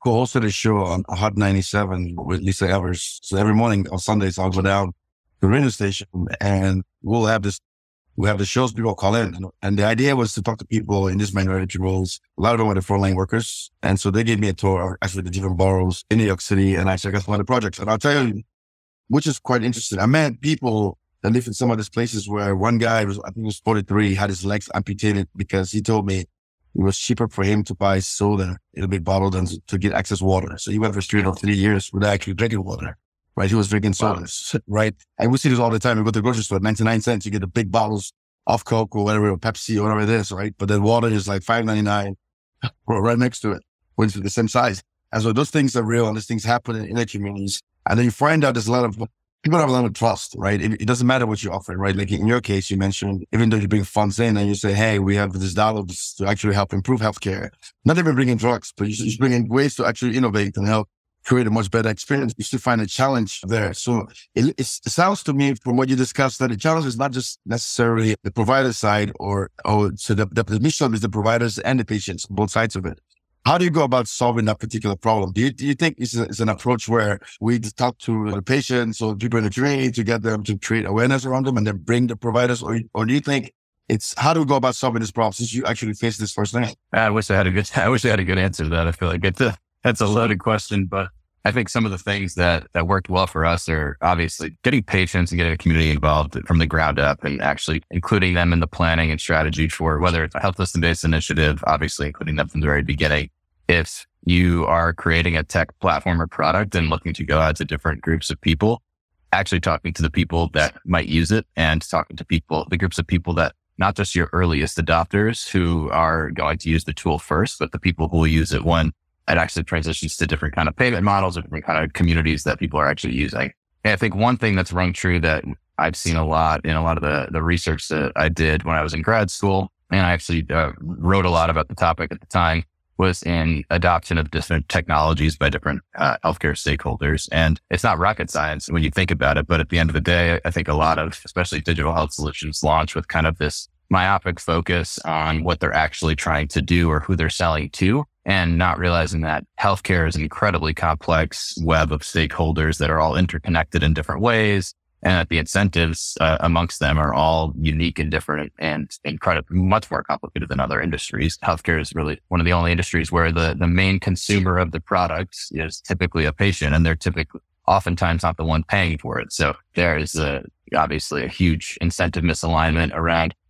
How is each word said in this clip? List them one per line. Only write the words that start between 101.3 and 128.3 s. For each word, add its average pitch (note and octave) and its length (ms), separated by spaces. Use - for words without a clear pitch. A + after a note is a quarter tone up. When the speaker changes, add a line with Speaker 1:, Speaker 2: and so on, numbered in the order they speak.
Speaker 2:
obviously D2 400
including D2+ 300
them D2 120
from D#2 140
the D2+ 40
very D2 160
beginning. D2 460
If E2+ 380
you F2 400
are E2 300
creating E2 420
a D#2 60
tech - 380
platform E2+ 400
or D#2+ 60
product F2+ 480
and E2 140
looking D#2+ 240
to - 120
go D2+ 140
out D#2 180
to D2+ 100
different D2+ 340
groups D#2+ 300
of D2+ 100
people, G#2 420
actually F#2 280
talking E2 320
to E2 100
the D#2 80
people E2+ 440
that D2+ 320
might E2+ 220
use E2 220
it A2 160
and D#2 300
talking - 300
to - 80
people, D#2 460
the F2 80
groups F2 200
of E2 80
people F2 280
that D#2+ 200
not F#2+ 200
just - 180
your F2 180
earliest D#2+ 460
adopters E2 720
who E2+ 400
are D#2+ 400
going D2+ 280
to D#2+ 120
use D#2+ 140
the D2 100
tool D2+ 240
first, - 400
but D#2 140
the D#2+ 60
people D#2+ 300
who E2 100
will D#2+ 80
use D#2+ 260
it - 120
when D#2+ 280
it E2 120
actually E2 260
transitions D#2+ 540
to E2 80
different D#2 280
kind D#2+ 140
of - 80
payment A#2+ 260
models F#2+ 360
or - 20
different - 240
kind D#2+ 180
of D2+ 120
communities D#2+ 500
that C2+ 140
people D2 200
are D2 80
actually C#2 280
using. C2+ 360
And G#2+ 120
I - 20
think F#2+ 180
one A#2 220
thing A2 180
that's F#2 160
rung F2+ 220
true F2+ 280
that D#2 220
I've D#2+ 180
seen E2 200
a D#2+ 100
lot D#2+ 400
in D#2+ 100
a D#2+ 60
lot E2 160
of D#2 40
the, D2 280
the D#2+ 120
research E2 460
that D2+ 280
I D#2+ 120
did D#2+ 360